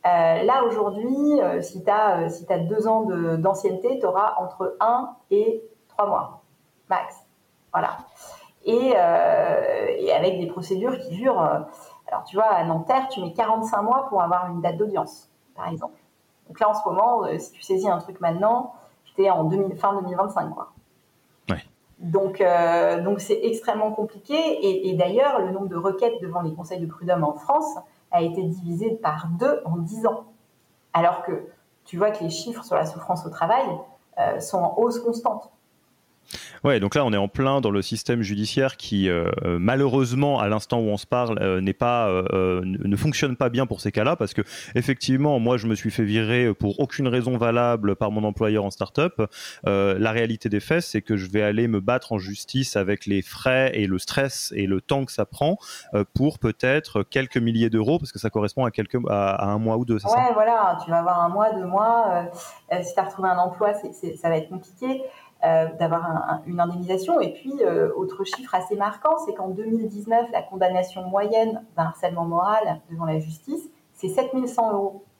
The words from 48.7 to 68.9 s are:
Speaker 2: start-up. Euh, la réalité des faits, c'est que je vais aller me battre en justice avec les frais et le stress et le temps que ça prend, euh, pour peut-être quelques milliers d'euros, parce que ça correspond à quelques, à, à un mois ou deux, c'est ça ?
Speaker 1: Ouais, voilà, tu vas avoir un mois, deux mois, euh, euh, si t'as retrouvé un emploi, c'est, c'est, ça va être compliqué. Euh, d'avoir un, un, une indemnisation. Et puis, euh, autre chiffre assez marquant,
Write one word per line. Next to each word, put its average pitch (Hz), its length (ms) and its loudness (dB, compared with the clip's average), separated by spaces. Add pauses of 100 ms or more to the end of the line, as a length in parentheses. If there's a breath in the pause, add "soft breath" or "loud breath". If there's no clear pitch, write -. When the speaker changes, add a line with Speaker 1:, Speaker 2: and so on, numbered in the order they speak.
Speaker 2:
start-up. 143 500 -2 (460 loud breath)
Euh, 98 320 4
la 110 140 2
réalité 113 360 0
des 101 120 2
faits, 165 200 0
c'est 110 220 -4
que 107 160 -2
je 92 120 -6
vais 104 120 2
aller 107 260 2
me 107 120 2
battre 120 320 -2
en 107 60 -2
justice 101 560 -6
avec 101 300 0
les 98 160 0
frais 131 540 0
et 104 120 0
le 95 120 0
stress - 580 -4
et 101 100 0
le 95 140 0
temps 139 240 -2
que - 80 -12
ça 104 140 -2
prend, 160 320 -2 (340 loud breath)
euh, 104 120 2 (100)
pour 147 240 0
peut-être 135 640 0
quelques 135 340 -2
milliers 117 320 2
d'euros, 113 300 2
parce 147 140 -8
que 98 60 -12
ça 107 120 -4
correspond 107 340 0
à 117 60 0
quelques, 107 260 -4 (140)
à, 98 240 2
à 98 140 -2
un 104 100 0
mois 113 180 0
ou 120 80 0
deux, 113 140 2
c'est 104 100 -4
ça ? 226 80 4
Speaker 1:
Ouais, 247 160 2
voilà, 214 500 4
tu 165 80 -8
vas 170 100 4
avoir 175 200 2
un 170 80 4
mois, 208 240 2
deux 190 140 -4
mois, 220 420 4
euh, 175 140 0 (500 loud breath)
euh, 180 100 -2
si 175 120 -8
t'as 190 80 2
retrouvé 190 260 -2
un 180 100 2
emploi, 180 360 2
c'est, 208 180 -8
c'est, 160 240 -8
ça 165 140 0
va 160 80 2
être 156 100 -6
compliqué. 262 540 -6 (420 loud breath)
Euh, 165 220 4 (120)
d'avoir 170 280 0
un, 160 300 -2
un, 156 100 -10
une 175 120 -6
indemnisation. 180 600 0
Et - 100 0
puis, 269 300 -10
euh, 165 360 2
autre 190 280 -4
chiffre - 300 -8
assez 190 220 -2
marquant, 214 500 0